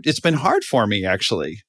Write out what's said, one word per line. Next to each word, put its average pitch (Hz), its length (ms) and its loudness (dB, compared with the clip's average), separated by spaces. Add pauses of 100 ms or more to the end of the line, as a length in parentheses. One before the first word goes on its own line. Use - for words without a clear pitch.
It's 151 160 0
been 165 140 2
hard 190 300 2
for 117 220 2
me, 104 180 0
actually. 92 540 -2 (100)